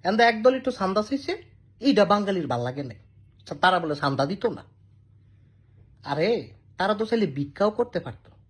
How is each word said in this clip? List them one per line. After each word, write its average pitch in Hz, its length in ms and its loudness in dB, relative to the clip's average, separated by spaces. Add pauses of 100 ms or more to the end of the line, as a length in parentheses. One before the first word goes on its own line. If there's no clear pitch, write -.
এন্দা 226 240 4
একদল 233 260 4
একটু 262 160 -4
চান্দা 196 320 -2
চাইছে, 277 400 -6 (380)
এইটা 208 240 4
বাঙালির 196 420 0
ভাল 120 140 -2
লাগে 127 220 -6
নাই। 127 140 -12 (500)
তা-, - 80 -8
তারা 180 260 2
বলে 156 140 -4
চান্দা 139 320 0
দিত 190 200 -4
না। - 180 -4 (1400)
আরে, 156 460 -2 (280)
তারা 202 160 2
তো 214 120 -4
চাইলে 214 200 0
ভিক্ষাও 143 440 -2
করতে 214 300 -4
পারতো। - 300 -16 (200)